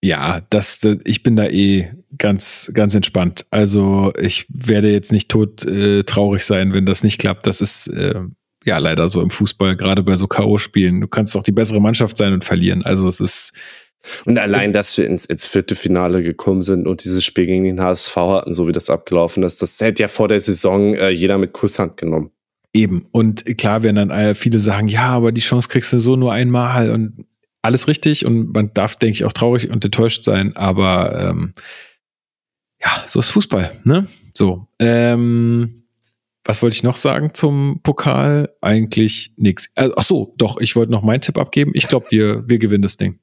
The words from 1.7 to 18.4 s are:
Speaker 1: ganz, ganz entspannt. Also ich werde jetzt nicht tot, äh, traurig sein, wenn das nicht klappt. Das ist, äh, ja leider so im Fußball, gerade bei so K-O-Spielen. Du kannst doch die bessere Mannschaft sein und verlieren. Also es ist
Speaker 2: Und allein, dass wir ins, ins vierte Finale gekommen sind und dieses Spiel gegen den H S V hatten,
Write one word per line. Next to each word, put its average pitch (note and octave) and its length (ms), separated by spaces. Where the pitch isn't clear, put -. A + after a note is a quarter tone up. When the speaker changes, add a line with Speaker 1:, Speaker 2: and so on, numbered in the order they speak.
Speaker 1:
ganz, - 560
ganz G#2 200
entspannt. F2+ 560
Also G2 720
ich - 300
werde G#2+ 420
jetzt G2+ 220
nicht G#2 160
tot, A2 360
äh, G2+ 380
traurig G2+ 400
sein, F#2+ 300
wenn F#2+ 120
das F#2+ 180
nicht G#2 140
klappt. - 300
Das G2+ 140
ist, - 260
äh, F#2+ 340
ja G#2 120
leider D#2+ 320
so F2+ 120
im F#2 80
Fußball, F#2+ 480
gerade F#2+ 260
bei F#2+ 120
so G2 120
K-O-Spielen. G2+ 760
Du G2+ 60
kannst G#2 260
doch G2 100
die G2+ 100
bessere G#2+ 280
Mannschaft A2 360
sein G2 160
und F2+ 100
verlieren. F#2 400
Also F#2+ 240
es F2 120
ist - 340
Speaker 2:
Und A#2+ 120
allein, G2+ 360
dass G#2 240
wir D2+ 100
ins, F2 180
ins - 220
vierte - 280
Finale F2+ 480
gekommen F#2+ 380
sind F2+ 260
und F2+ 180
dieses F#2 180
Spiel - 220
gegen F#2 180
den F#2 160
H F#2 120
S - 180
V F2+ 240
hatten, F2 200